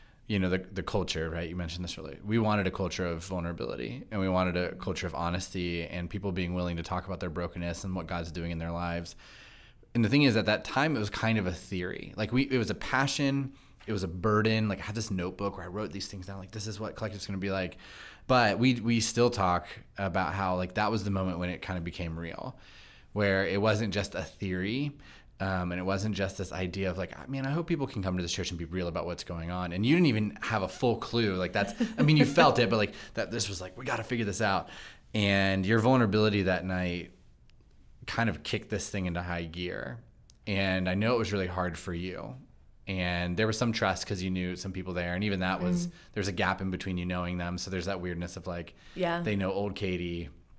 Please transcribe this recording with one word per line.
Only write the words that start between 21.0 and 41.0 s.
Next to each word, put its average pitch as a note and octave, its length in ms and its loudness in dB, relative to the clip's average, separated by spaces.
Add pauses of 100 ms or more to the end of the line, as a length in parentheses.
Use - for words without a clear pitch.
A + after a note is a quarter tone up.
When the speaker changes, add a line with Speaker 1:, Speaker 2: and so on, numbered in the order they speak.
Speaker 1:
the G2+ 60 0
moment F#2 260 0
when F2+ 140 -2
it F2 100 -8
kind F#2 160 -4
of E2+ 80 -4
became E2+ 320 -6
real, E2+ 400 -8 (560)
where G2 320 4
it F#2+ 160 2
wasn't G#2+ 320 4
just F#2+ 220 -2
a F2+ 80 -4
theory, G#2 680 -4 (460)
um, F#2 320 -2
and F2+ 80 -4
it F#2 40 -4
wasn't G2 320 0
just F#2+ 240 -2
this F#2 140 -4
idea F#2 360 -2
of, F2 80 -4
like, F2+ 220 -6
"I - 80 -14
mean, C3+ 180 -4
I C3+ 60 0
hope E3 160 0
people D3+ 180 0
can A2 160 -4
come F#2 160 0
to F2+ 60 0
this E2+ 80 -2
church - 180 -2
and F2 80 -6
be E2 80 -6
real F2 220 -2
about E2 180 -2
what's F2 200 -6
going E2+ 260 -6
on." F2+ 220 -4
And F#2+ 120 0
you C3 100 6
didn't F3 120 6
even G#2+ 340 2
have A2 220 0
a F#2 60 2
full A#2+ 260 2
clue. A2 400 0
Like, F2+ 180 0
that's, G2+ 200 0 (260)
I - 40 4
mean, D3+ 140 8
you A#3+ 80 10
felt D3+ 340 8
it, A2+ 100 4
but, A2 80 4
like, G#2 160 2 (220)
that, G#2 140 -2
this G#2+ 200 -2
was F#2+ 120 -6
like, F2+ 160 -12
"We B2 80 -12
gotta A#2+ 180 -2
figure A#2 220 0
this G2+ 160 -2
out." G2 280 2 (440)
And G2 520 4
your A2+ 140 4
vulnerability G#2+ 640 6
that F2+ 220 2
night F2+ 460 -2 (960)
kind A#2 220 0
of - 140 -4
kick - 260 -4
this G#2 200 -2
thing F#2+ 160 0
into F2 160 0
high F2 240 -2
gear. F2 540 -6 (460)
And F#2+ 440 2
I F#2 60 2
know A2 200 4